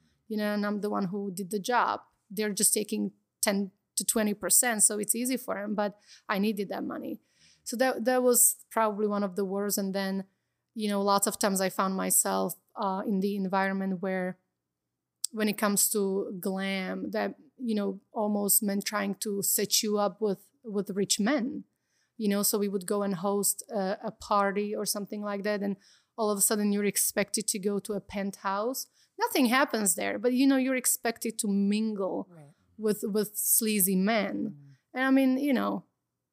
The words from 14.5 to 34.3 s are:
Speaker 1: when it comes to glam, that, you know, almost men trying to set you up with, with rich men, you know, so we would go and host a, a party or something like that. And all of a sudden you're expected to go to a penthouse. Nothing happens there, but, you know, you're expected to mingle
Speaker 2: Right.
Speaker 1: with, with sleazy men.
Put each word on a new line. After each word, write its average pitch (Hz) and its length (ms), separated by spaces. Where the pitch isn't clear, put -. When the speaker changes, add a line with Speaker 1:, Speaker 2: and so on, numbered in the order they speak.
Speaker 1:
when 214 180
it 208 80
comes 202 320
to 196 500
glam, 190 720
that, 202 240
you 226 180
know, 196 240
almost 208 500
men 202 180
trying 202 340
to 202 280
set - 400
you 208 140
up 202 240
with, 202 180
with 202 280
rich 190 280
men, 247 460
you 214 120
know, 202 120
so 208 160
we 202 120
would 190 160
go 208 180
and 196 120
host 202 540
a, 196 320
a 214 100
party 202 640
or 208 120
something 208 360
like 202 220
that. 208 180
And 202 140
all 208 120
of 208 80
a 196 40
sudden 208 300
you're 202 140
expected 202 640
to 214 100
go 202 200
to 214 140
a 202 60
penthouse. 202 880
Nothing 370 280
happens 240 480
there, 202 220
but, 247 140
you 262 160
know, 277 80
you're 262 220
expected 233 640
to 208 100
mingle 196 840
Speaker 2:
Right. 151 200
Speaker 1:
with, 214 260
with 208 320
sleazy 202 600
men. 202 380